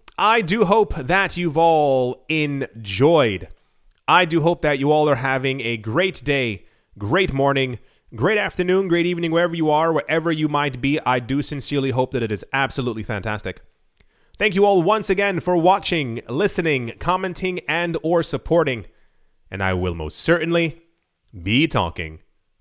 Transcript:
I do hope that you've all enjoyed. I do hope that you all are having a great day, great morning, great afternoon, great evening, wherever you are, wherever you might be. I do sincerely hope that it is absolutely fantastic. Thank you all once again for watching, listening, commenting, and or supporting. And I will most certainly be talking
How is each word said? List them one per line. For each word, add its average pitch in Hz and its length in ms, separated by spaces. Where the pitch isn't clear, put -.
I 220 240
do 196 240
hope 202 300
that 175 420
you've 165 200
all 143 720
enjoyed. 131 1160
I 175 180
do 165 160
hope 170 200
that 147 160
you 139 140
all 151 180
are 139 60
having 135 460
a 117 160
great 127 460
day, 123 420
great 139 360
morning, 135 460
great 175 220
afternoon, 190 520
great 170 160
evening, 170 260
wherever 170 240
you 156 160
are, 160 200
wherever 156 400
you 156 160
might 143 340
be. 139 240
I 127 140
do 131 220
sincerely 139 500
hope 127 200
that 123 100
it 107 100
is 101 220
absolutely 117 500
fantastic. 104 580
Thank 202 180
you 202 100
all 196 180
once 208 260
again 196 300
for 180 180
watching, 165 720
listening, 147 720
commenting, 185 680
and 165 360
or 170 180
supporting. 147 640
And 98 140
I 95 100
will 90 220
most 78 240
certainly 165 640
be 120 260
talking 82 520